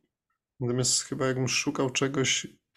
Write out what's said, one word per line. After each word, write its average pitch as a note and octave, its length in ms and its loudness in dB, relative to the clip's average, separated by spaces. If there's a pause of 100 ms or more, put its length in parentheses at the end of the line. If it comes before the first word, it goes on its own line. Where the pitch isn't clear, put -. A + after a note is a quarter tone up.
(600)
natomiast B2 420 2
chyba C3 240 -4
jakbym B2+ 220 0
szukał C#3 420 0
czegoś, C3+ 560 0 (300)